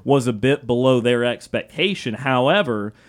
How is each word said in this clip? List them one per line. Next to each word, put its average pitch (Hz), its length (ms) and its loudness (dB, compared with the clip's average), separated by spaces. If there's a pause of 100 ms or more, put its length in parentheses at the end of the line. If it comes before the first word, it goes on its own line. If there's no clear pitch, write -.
was 135 220 2
a 123 80 0
bit 127 320 0
below 123 340 2
their 120 240 0
expectation. 123 920 -4
However, 127 800 0 (160)